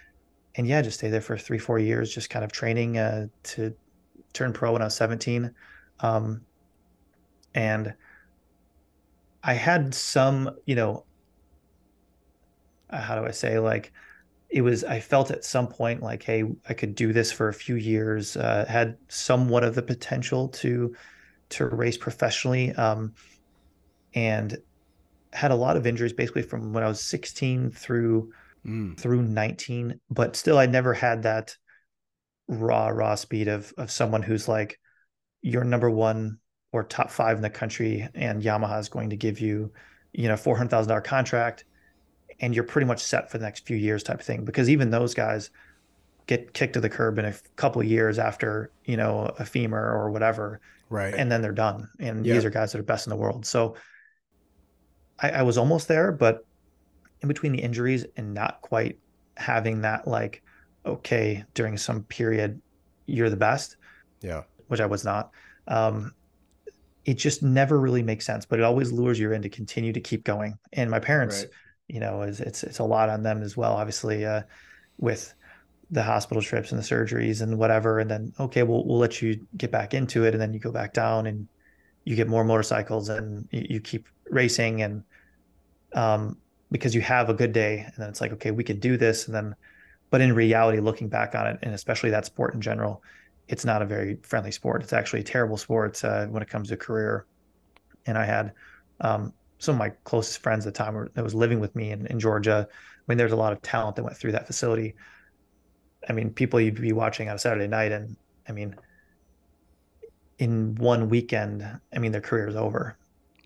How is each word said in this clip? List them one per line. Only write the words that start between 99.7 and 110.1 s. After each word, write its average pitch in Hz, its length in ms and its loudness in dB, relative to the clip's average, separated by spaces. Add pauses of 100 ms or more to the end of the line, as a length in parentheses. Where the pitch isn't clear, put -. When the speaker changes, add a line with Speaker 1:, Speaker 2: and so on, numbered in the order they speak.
Speaker 1:
of 120 40 2
my 107 120 -2 (140)
closest - 360 -2
friends 110 240 0
at 104 80 -6
the - 100 -2
time 107 120 -4
were, 110 180 -8
that 127 100 -2
was 107 120 -4
living 113 240 4
with 104 160 -4
me 107 160 -4
in, 107 160 -8
in 117 120 -4
Georgia. 107 480 2
I - 400 -20
mean, 120 120 4
there's 117 120 4
a 113 60 2
lot 110 160 2
of 101 80 -8
talent 110 340 -2
that 117 80 -6
went 120 140 -8
through 117 160 -4
that - 140 -4
facility. 113 480 -2 (1120)
I 123 40 -2
mean, 110 180 -2
people 123 280 2
you'd 110 220 2
be 113 120 0
watching 110 360 -2
on 104 60 -6
a 104 40 -6
Saturday 107 280 0
night, 107 240 0
and, 107 260 -6 (320)
I - 20 -8
mean, 104 240 -10 (1600)